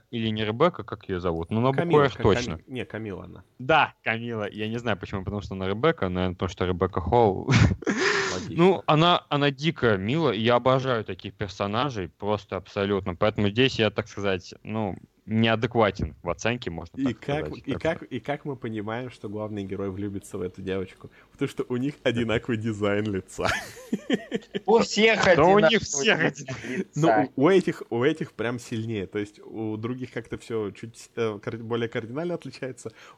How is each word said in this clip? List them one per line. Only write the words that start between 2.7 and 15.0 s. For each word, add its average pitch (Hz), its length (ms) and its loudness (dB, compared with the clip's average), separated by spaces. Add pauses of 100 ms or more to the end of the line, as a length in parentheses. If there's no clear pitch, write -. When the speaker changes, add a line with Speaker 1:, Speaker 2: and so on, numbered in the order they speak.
Speaker 2:
Камила 104 400 -10
она. 90 200 -18 (140)
Speaker 1:
Да, 135 440 2
Камила, 113 460 -4
я 107 200 -6
не 117 100 -4
знаю, 113 180 0
почему, 95 260 -6
потому 98 180 -4
что 98 140 -10
она 95 140 -4
Ребекка, 110 400 0
наверное, 90 260 0
потому 92 140 -2
что - 160 -2
Ребекка 92 360 0
Холл. 95 480 4
<laughs> 113 380 4 (380)
Speaker 2:
Логично. - 300 -6
Speaker 1:
Ну, 175 320 4
она, 160 420 4
она 143 220 2
дико 131 460 2
милая, 123 380 0
я 113 200 4
обожаю 127 500 2
таких 95 300 -10
персонажей, 104 720 -4
просто 101 480 -4
абсолютно, 95 580 -4
поэтому 104 340 2
здесь 127 300 2
я, 107 120 4
так - 160 -6
сказать, 98 460 -4 (100)
ну, 107 340 -6 (280)